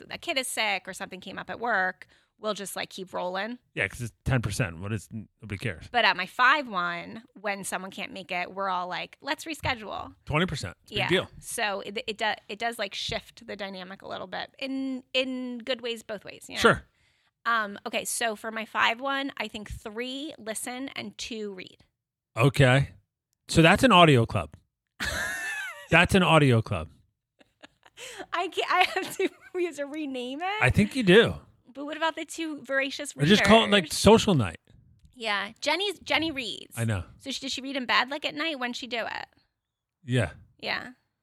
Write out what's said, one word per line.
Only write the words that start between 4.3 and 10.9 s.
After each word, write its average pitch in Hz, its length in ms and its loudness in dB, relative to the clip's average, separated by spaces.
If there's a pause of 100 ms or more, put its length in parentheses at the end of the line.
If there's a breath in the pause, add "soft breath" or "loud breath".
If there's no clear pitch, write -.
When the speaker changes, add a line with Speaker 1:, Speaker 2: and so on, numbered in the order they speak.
Speaker 2:
percent. 101 360 -4
What 101 140 -8
is, 104 160 -6 (340)
nobody 101 160 -8
cares. 90 320 -8
Speaker 1:
But 233 140 2
at 190 120 4
my 180 100 -4
five 254 420 2
one, 175 560 -6 (160)
when 196 240 -6
someone 185 260 -6
can't 175 220 -10
make 190 180 -12
it, 180 220 -4
we're 196 160 -4
all 180 180 -2
like, 175 340 -8
"Let's 302 240 -6
reschedule." 269 680 -8 (100)
Speaker 2:
Twenty 160 220 2
percent. 120 380 -6
It's - 80 -20